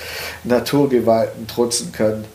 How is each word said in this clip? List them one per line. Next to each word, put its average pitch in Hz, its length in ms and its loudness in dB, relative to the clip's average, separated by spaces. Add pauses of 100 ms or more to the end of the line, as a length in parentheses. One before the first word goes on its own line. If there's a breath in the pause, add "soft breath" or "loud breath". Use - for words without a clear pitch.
(440 loud breath)
Naturgewalten 117 1040 2
trotzen 120 460 -2
kann. 107 320 -2 (100)